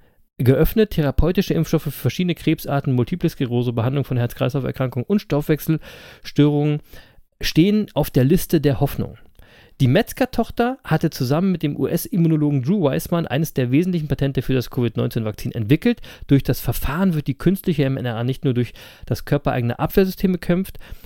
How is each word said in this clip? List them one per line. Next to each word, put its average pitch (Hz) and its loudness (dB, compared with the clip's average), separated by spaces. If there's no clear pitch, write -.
geöffnet. 151 4
Therapeutische 160 2
Impfstoffe 160 0
für 147 -6
verschiedene 170 -2
Krebsarten, 143 -2
Multiple 160 0
Sklerose, 120 -2
Behandlung 127 -2
von 127 -4
Herz-Kreislauf-Erkrankungen 127 -2
und 202 0
Stoffwechselstörungen 147 0
stehen 202 2
auf - 0
der 127 4
Liste 160 2
der 135 2
Hoffnung. - -4
Die 131 4
Metzger-Tochter 233 0
hatte 160 0
zusammen 151 0
mit 170 -4
dem 147 -2
U-S-Immunologen 151 0
Drew 185 0
Weissman 160 0
eines 156 -4
der 123 0
wesentlichen 165 0
Patente 139 -2
für - -2
das 127 0
covid 120 -2
neunzehn 120 -2
Vakzin - -6
entwickelt. 143 0
Durch 139 4
das - -2
Verfahren 160 0
wird 151 -4
die 135 -2
künstliche 170 0
M 135 0
R - -6
N 123 -4
A 117 -2
nicht 127 -4
nur 135 2
durch 120 -2
das - -4
körpereigene 123 -2
Abwehrsystem 190 0
bekämpft. 180 -2